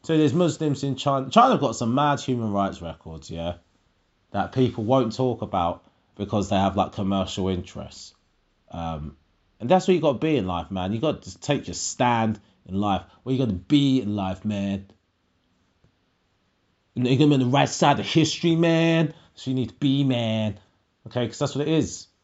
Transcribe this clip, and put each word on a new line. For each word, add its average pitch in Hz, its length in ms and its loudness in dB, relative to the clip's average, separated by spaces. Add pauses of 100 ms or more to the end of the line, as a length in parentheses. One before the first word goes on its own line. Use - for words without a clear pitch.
So 160 140 0
there's 147 160 4
Muslims 156 500 0
in 139 140 -2
China. 135 340 -2
China 247 220 6
have 180 80 2
got 120 160 0
some 120 180 -2
mad 143 260 2
human 117 320 -4
rights 98 280 0
records, 80 500 -14
yeah, 82 240 -6 (760)
that 95 220 -4
people 120 320 0
won't 120 300 2
talk 127 280 -2
about 90 420 -4 (320)
because 101 320 -2
they 104 80 0
have, 95 200 2
like, 87 160 -2
commercial 95 560 -2
interests. - 680 -8 (560)
Um, 80 460 -8 (420)
and 117 100 -8
that's 185 180 4
what 196 60 4
you 170 80 4
gotta 139 180 0
be 156 200 0
in 95 80 -2
life, 85 240 -6
man. 95 240 -4
You 113 60 -4
gotta 135 200 -2
just - 220 -18
take - 240 -2
your - 80 -10
stand 113 680 0 (240)
in 92 160 -12
life. 101 220 0 (200)
What 131 100 -4
you 127 60 0
gotta 120 140 0
be 135 480 2
in 104 160 -4
life, 95 260 -6
man. 98 440 -4 (2000)
You 127 80 -2
know, 123 80 2
you're 135 80 4
gonna 151 180 6
be 131 80 2
on 123 60 0
the 139 60 2
right 139 120 4
side 147 320 2
of - 60 -6
history, 165 500 2
man. 165 560 2 (220)
So - 160 -8
you 131 40 -2
need 123 140 -2
to - 60 -16
be, 139 280 0
man. 110 560 0 (480)
Okay, 120 200 -2
'cause - 120 -10
that's 139 160 -2
what 147 140 -2
it 160 60 2
is. - 320 -2 (180)